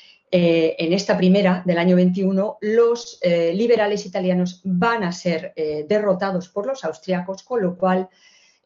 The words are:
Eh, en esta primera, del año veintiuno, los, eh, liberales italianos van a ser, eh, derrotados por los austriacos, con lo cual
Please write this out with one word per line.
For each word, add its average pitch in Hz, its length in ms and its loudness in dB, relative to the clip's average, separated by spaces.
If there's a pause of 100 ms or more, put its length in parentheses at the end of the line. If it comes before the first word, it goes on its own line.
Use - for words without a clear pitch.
(300)
Eh, 165 480 4
en 170 140 -2
esta 190 240 0
primera, 185 480 2
del 175 140 0
año 180 180 4
veintiuno, 190 640 0
los, 233 640 0
eh, 170 320 0
liberales 208 500 0
italianos 180 600 -2
van 202 400 0
a 170 80 -2
ser, 165 440 -4
eh, 151 320 -4
derrotados 196 600 -2
por 208 180 -8
los 269 180 -6
austriacos, 180 580 -6
con 240 200 -4
lo 180 160 -2
cual 185 300 0 (580)